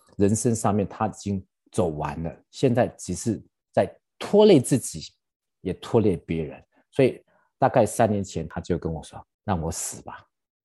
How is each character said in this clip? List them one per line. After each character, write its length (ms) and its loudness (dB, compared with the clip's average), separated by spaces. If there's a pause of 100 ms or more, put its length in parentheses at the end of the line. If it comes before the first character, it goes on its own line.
(160)
人 180 2
生 200 0
上 200 0
面 140 0
他 180 -4
已 40 -4
经 340 -6 (260)
走 180 -2
完 340 -6
了， 120 -8 (160)
现 240 0
在 120 2 (100)
只 180 -8
是 280 -4 (300)
在 140 2 (320)
拖 280 4
累 120 10
自 200 0
己， 240 -12 (580)
也 140 -4
拖 260 0
累 160 2
别 280 -4
人。 180 -14 (280)
所 140 2
以 180 0 (360)
大 100 4
概 160 4
三 260 0
年 140 -2
前 240 -8
他 120 -10
就 180 -4
跟 120 -6
我 120 -8
说， 200 -18 (220)
让 160 -2
我 100 -4
死 320 -10
吧。 220 -18 (400)